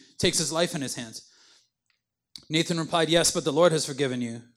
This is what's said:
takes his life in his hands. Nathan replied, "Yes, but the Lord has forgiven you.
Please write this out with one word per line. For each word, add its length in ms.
takes 220
his 120
life 240
in 60
his 140
hands. 260
Nathan 320
replied, 300
"Yes, 200
but 140
the 80
Lord 200
has 120
forgiven 380
you. 180